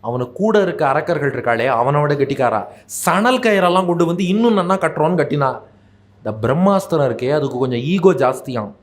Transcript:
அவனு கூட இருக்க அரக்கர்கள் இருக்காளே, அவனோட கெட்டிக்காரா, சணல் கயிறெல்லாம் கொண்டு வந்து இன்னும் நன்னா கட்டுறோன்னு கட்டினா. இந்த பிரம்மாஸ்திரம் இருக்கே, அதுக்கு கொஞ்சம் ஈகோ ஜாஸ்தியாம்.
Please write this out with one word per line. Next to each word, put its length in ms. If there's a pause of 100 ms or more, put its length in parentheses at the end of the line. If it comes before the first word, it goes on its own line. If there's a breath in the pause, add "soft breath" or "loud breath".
அவனு 280
கூட 300
இருக்க 260
அரக்கர்கள் 460
இருக்காளே, 360
அவனோட 440
கெட்டிக்காரா, 520 (200 loud breath)
சணல் 540
கயிறெல்லாம் 460
கொண்டு 200
வந்து 220
இன்னும் 300
நன்னா 160
கட்டுறோன்னு 440
கட்டினா. 420 (640 soft breath)
இந்த 240
பிரம்மாஸ்திரம் 640
இருக்கே, 200
அதுக்கு 260
கொஞ்சம் 220
ஈகோ 340
ஜாஸ்தியாம். 580 (120)